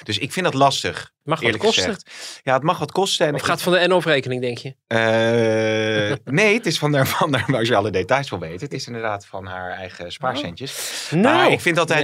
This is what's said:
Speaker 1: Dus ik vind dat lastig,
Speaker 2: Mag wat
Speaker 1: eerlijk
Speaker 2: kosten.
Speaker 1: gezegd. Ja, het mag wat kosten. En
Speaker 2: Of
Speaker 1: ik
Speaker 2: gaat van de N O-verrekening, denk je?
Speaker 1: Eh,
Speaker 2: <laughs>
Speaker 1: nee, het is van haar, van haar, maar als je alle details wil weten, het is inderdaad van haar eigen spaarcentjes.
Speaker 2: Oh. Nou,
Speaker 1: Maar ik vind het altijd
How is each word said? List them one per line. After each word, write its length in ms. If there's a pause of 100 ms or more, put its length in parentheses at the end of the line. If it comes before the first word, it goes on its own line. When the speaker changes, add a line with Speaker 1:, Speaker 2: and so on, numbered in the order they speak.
Speaker 1:
Dus 160
ik 140
vind 120
dat 100
lastig, 560 (120)
Speaker 2:
Mag 140
wat 80
Speaker 1:
eerlijk 200
Speaker 2:
kosten. 200
Speaker 1:
gezegd. 260 (320)
Ja, 120
het 80
mag 160
wat 140
kosten. 340
En 80
Speaker 2:
Of 60
Speaker 1:
ik 60
Speaker 2:
gaat 160
van 100
de 160
N 40
O-verrekening, 500
denk 160
je? 160 (600)
Speaker 1:
Eh, 920
Speaker 2:
<laughs> 140
Speaker 1:
nee, 180
het 100
is 120
van 160
haar, 140
van 260
haar, 120
maar 120
als 100
je 80
alle 140
details 400
wil 80
weten, 220
het 120
is 140
inderdaad 400
van 200
haar 240
eigen 420
spaarcentjes. 600 (340)
Speaker 2:
Oh. 120
Nou, 180
Speaker 1:
Maar 160
ik 80
vind 180
het 120
altijd 140